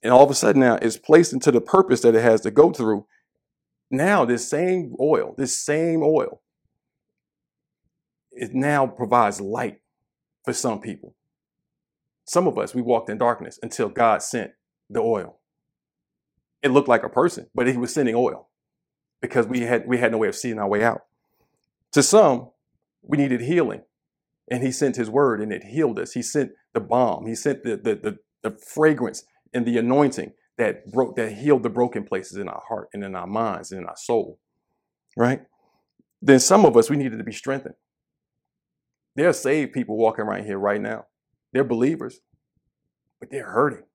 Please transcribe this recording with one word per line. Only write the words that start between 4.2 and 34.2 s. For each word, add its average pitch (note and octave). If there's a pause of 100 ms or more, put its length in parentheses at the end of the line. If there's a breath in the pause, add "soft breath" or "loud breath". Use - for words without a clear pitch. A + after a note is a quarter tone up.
this A#2+
same F3
oil, C#3
this C3
same D#3+
oil, D3+ (1900)
it A#2+
now C#3
provides A2
light A2 (640)
for B2+
some A2
people. - (1120)
Some F3+
of -
us, -
we B2
walked A2+
in G#2+
darkness A#2+
until A#2
God A2
sent - (400)
the A2
oil. A2 (1200)
It C#3
looked C3+
like A#2
a -
person, E3+
but B2
he B2+
was A#2+
sending B2
oil B2+ (720)
because A#2+
we B2
had, A#2+
we B2
had A#2
no A2+
way A2
of G2+
seeing A2+
our G2+
way G#2
out. A2+ (920)
To C#3+
some, C#3 (500)
we -
needed C3+
healing, C3 (680)
and B2
he C3
sent C3
his A#2
word A#2+
and G#2+
it F2+
healed A#2+
us. -
He A#2+
sent C3+ (240 soft breath)
the A#2
balm. A2+
He A2+
sent C3+
the, A2+
the, G#2
the, G#2 (240)
the G#2+
fragrance D3 (280)
in B2
the A#2+
anointing B2+ (260)
that G2+
broke, A#2+
that A2
healed B2+
the A2+
broken A#2
places F#2+
in G2
our -
heart -
and G2+
in F#2+
our F2+
minds G2+
and F#2+
in E2+
our E2
soul, - (800)